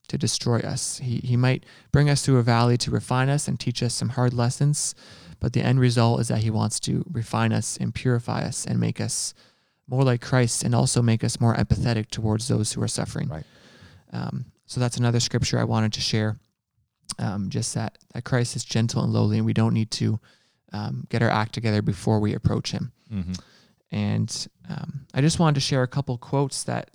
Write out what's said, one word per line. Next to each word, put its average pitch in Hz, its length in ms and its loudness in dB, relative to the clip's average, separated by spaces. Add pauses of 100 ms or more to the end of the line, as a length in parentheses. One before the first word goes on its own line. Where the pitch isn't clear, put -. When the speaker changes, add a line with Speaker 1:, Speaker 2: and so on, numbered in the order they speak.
Speaker 1:
to - 80 -4
destroy 117 420 0
us. - 400 -4
He, 123 200 -4
he 123 180 0
might 127 280 2 (280)
bring 143 160 6
us 143 160 2
through 135 120 6
a 120 60 4
valley 120 360 4
to - 120 -4
refine 131 380 0
us 143 180 0
and 131 100 -2
teach - 240 -4
us 120 120 0
some 120 160 -2
hard 123 240 2
lessons, 123 600 0 (460)
but 123 140 -2
the - 80 2
end 123 180 4
result 120 400 4
is 120 80 0
that 117 120 0
he 110 120 0
wants 110 300 0
to - 280 -2
refine 113 440 0
us 110 240 -2
and 120 180 -4
purify 120 460 -2
us - 240 -6
and 120 120 -2
make 113 220 0
us - 340 -4 (540)
more 131 160 0
like 123 160 2
Christ 123 440 2
and 120 120 2
also 127 260 2
make 113 220 2
us 117 160 -4
more 117 160 4
empathetic - 540 0
towards 110 400 -2
those 110 240 0
who 113 80 -6
are 113 80 0
suffering. - 400 -6
Speaker 2:
Right. - 160 -8 (640)
Speaker 1:
Um, - 360 -8 (180)
so - 160 -6
that's 123 160 0
another 120 240 2
scripture - 360 0
I 117 60 0
wanted 110 300 0
to - 80 -6
share, 107 340 0 (840)
um, 98 300 -4
just 110 260 -4
that, 113 220 -6 (160)
that 120 120 -8
Christ 120 320 0
is - 80 -8
gentle 117 360 0
and 123 120 0
lowly, 110 240 2
and 110 80 0
we 113 80 0
don't 113 200 4
need 113 180 0
to, 110 280 0 (540)
um, 110 360 -8
get 117 120 -2
our 117 80 4
act 107 240 0
together 107 280 0
before 107 380 0
we 104 140 0
approach - 380 -2
him. - 200 -4 (180)
Speaker 2:
Mm-hmm. 92 240 -6 (580)
Speaker 1:
And, 107 560 -2 (200)
um, - 460 -10
I 131 80 0
just 156 160 4
wanted 156 180 4
to 139 60 2
share 135 220 2
a 127 40 2
couple 131 300 -4
quotes 139 460 -2
that, 120 320 -6